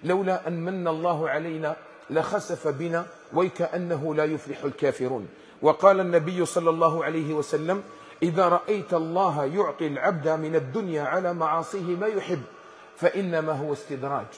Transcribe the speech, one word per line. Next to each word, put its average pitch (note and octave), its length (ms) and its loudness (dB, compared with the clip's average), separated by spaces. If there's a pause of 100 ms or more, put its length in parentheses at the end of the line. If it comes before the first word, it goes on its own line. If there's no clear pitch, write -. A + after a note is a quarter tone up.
لولا F#3 440 0
أن E3+ 160 -4
من F3+ 240 -4
الله D#3+ 420 0
علينا D#3 460 -4 (340)
لخسف D#3+ 580 -2
بنا، E3 380 -2 (260)
ويك E3+ 300 2
أنه D#3+ 520 -2
لا D3+ 100 2
يفلح C#3+ 400 -4
الكافرون". B2+ 640 -2 (340)
وقال F#3+ 380 6
النبي F3 440 2
صلى E3 260 2
الله E3 340 2
عليه D#3 300 -2
وسلم: D#3 480 -2 (400)
"إذا F3 260 4
رأيت F3+ 460 2
الله E3 500 2
يعطي D#3+ 420 0
العبد D3 420 0
من D#3+ 280 0
الدنيا D#3 460 -2
على F3 320 0
معاصيه E3 600 -2
ما G3 100 -2
يحب، F#3 360 -2 (540)
فإنما E3 560 0
هو D3 200 -2
استدراج". C#3 540 -6 (120)